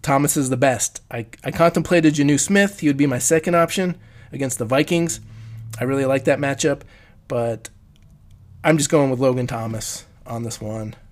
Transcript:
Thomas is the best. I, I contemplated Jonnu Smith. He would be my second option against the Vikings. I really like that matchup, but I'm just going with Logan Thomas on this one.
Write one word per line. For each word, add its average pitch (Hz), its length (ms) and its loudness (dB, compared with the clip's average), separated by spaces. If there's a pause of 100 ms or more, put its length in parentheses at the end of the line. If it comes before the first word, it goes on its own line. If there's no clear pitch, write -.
Thomas 143 340 0
is 135 140 0
the 127 80 0
best. 127 520 0
I, 120 160 -8 (180)
I 135 80 -6
contemplated 165 640 2
Jonnu 143 240 4
Smith. 202 420 2
He 156 60 2
would 139 100 2
be 143 100 2
my 127 120 0
second 165 360 2
option 170 420 0 (340)
against 135 280 -4
the 120 60 -2
Vikings. 156 540 0 (600)
I 127 60 -2
really 135 200 0
like 135 200 0
that 139 140 2
matchup, 139 420 0 (460)
but 117 420 -4 (920)
I'm 156 140 4
just 139 120 0
going 143 200 4
with 127 100 -2
Logan 127 280 2
Thomas 110 580 -8 (200)
on 117 180 -6
this 113 160 -8
one. 107 360 -8 (160)